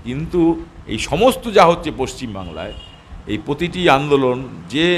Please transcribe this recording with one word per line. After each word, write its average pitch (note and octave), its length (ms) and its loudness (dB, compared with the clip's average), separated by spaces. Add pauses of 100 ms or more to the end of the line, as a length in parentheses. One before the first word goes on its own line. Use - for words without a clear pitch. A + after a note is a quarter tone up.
কিন্তু E3 400 -2 (460)
এই A2+ 140 -6
সমস্ত A#3+ 420 2 (100)
যা F#3+ 120 8
হচ্ছে E3+ 320 2
পশ্চিমবাংলায়, G2 760 -8 (520)
এই G#2+ 100 -2
প্রতিটি E3+ 520 -4
আন্দোলন C3+ 480 4 (320)
যে D3+ 160 0 (120)